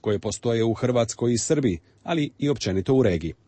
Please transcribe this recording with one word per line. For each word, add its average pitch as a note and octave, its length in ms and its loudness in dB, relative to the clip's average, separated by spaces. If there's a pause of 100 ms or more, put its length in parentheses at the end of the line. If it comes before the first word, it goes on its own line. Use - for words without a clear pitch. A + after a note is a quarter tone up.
koje G#2 180 -2
postoje A2+ 440 -2
u A2+ 100 2
Hrvatskoj A#2+ 600 0
i A#2 40 0
Srbiji, B2+ 420 0 (240)
ali D#3+ 340 -2
i C#3+ 120 -2
općenito G2+ 440 0
u C3 100 4
regiji. E2 300 0 (140)